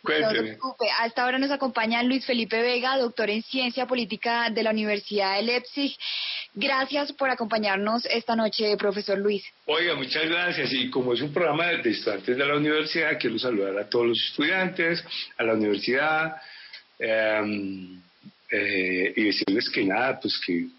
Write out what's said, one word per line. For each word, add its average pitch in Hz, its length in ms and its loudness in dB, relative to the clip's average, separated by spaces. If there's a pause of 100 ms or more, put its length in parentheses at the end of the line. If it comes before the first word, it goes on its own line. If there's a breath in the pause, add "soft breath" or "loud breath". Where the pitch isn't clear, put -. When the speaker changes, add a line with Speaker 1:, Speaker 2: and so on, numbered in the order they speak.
Speaker 1:
No - 80 -2
se 151 100 2
Speaker 2:
Cuénteme. 117 280 2
Speaker 1:
preocupe. 233 360 -4 (120)
A 226 100 2
esta 247 180 0
hora 254 120 2
nos 277 140 0
acompaña 240 520 0
Luis 254 220 2
Felipe 226 360 0
Vega, 247 360 0
doctor 233 320 0
en 220 140 -2
Ciencia 254 420 -2
Política 233 640 -2
de 220 140 -2
la 220 60 2
Universidad 208 680 0
de 202 80 2
Leipzig. 247 540 -2 (560 loud breath)
Gracias 269 580 0
por 269 180 -2
acompañarnos 220 760 0
esta 233 300 0
noche, 214 420 2
profesor 202 400 0
Luis. 202 260 0 (220)
Speaker 2:
Oiga, 165 300 2
muchas 147 340 -2
gracias. 170 420 0
Y 131 180 0
como 123 240 0
es 117 80 0
un 147 120 -4
programa 165 320 2
de 165 240 2
estudiantes 107 480 0
de 139 80 2
la 143 100 2
universidad, 151 640 2
quiero 113 180 0
saludar 98 400 0
a 104 120 -4
todos 120 180 4
los 117 220 2
estudiantes, 175 760 0 (340 loud breath)
a 120 60 -2
la 113 100 2
universidad, 139 800 0 (640 loud breath)
em, 104 1000 0 (500)
eh, 95 680 0
y 110 60 4
decirles 101 460 2
que - 140 0
nada, 110 360 2
pues - 260 -2
que 87 220 0 (120)